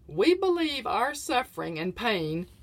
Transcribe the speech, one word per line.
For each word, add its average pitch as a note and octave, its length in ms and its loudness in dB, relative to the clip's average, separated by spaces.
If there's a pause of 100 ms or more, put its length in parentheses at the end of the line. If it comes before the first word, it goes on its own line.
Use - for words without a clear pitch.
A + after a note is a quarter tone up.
"We G#3 280 4
believe E4+ 520 0
our B3+ 300 0
suffering E3+ 640 -2
and F3+ 160 -4
pain F3 520 -2 (160)